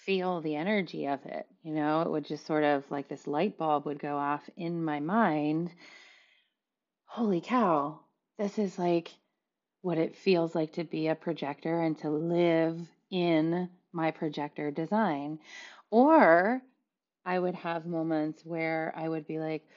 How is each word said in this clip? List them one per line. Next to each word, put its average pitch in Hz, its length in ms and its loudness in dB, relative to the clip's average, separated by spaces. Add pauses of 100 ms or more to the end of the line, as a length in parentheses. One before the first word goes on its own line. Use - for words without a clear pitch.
feel 185 340 0
the 151 160 -4
energy 165 500 -2
of 147 200 -4
it, - 200 -10 (160)
you 156 120 -8
know? 156 280 0
It 160 80 -2
would 151 160 -4
just 151 200 -10
sort 151 180 0
of, 143 260 0
like, 143 180 -8
this - 180 -12
light 170 320 -2
bulb 151 280 0
would 147 140 -6
go 147 160 -4
off 143 400 -4
in 170 280 -4
my 147 160 -4
mind. 160 720 0 (1300)
"Holy 202 360 0
cow, 170 580 0 (380)
this 202 200 -4
is, 190 200 -2
like, 175 360 0 (680)
what 175 160 -2
it - 180 -2
feels 170 380 2
like 160 200 -2
to 175 100 -4
be 156 240 -4
a 160 60 2
projector 160 680 -4
and 160 160 0
to 156 120 -4
live 165 680 2 (300)
in 175 600 2 (220)
my 160 200 -2
projector 147 580 -6
design." 156 720 -2 (500)
Or 233 720 8 (640)
I 185 140 0
would 180 180 0
have 170 300 -6
moments 160 580 -2
where 160 520 -4
I 160 120 -4
would 160 180 -4
be 160 140 -6
like, 156 260 -6 (100)